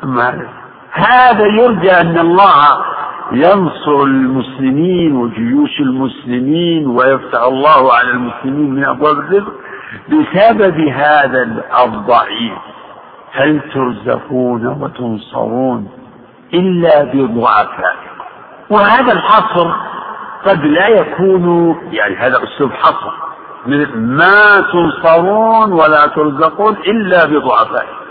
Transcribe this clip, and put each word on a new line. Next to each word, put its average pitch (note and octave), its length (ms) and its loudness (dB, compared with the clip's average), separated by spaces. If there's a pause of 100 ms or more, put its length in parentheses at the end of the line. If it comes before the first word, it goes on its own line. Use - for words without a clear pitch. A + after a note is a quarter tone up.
أما B2 260 -2
هذا، C#3 180 -10 (420)
هذا G#3+ 560 4
يرجى G#3 440 2
أن E3+ 280 2
الله E3 680 4 (480)
ينصر D3+ 720 0
المسلمين C3+ 1120 0
وجيوش A#2+ 640 -2
المسلمين، C3+ 1040 -2
ويفتح B2+ 560 0
الله C3 500 4
على B2 180 2
المسلمين C3 640 -4
من C#3 100 -2
أبواب C#3+ 340 0
الرزق F#3 340 -2 (560)
بسبب F3+ 800 2
هذا C3 760 0 (200)
الضعيف. A2 760 -2 (720)
"هل D3 280 0 (140)
ترزقون B2 920 -4
وتنصرون A#2+ 1200 -6 (680)
إلا E3+ 500 2
بضعفائكم". A2+ 1080 -2 (560)
وهذا G#3+ 420 2
الحصر F3+ 640 0 (720)
قد E3+ 180 0
لا E3 240 2
يكون، F3 880 2 (160)
يعني G#2 240 -2
هذا B2+ 280 0
أسلوب C3+ 280 -4
حصر، - 400 -2 (540)
من C#3+ 200 0 (300)
"ما C#4 440 6 (120)
تنصرون F#3+ 1000 2
ولا D#3 340 4
ترزقون D#3 680 0 (100)
إلا F#3 400 2
بضعفائكم". B2 840 -2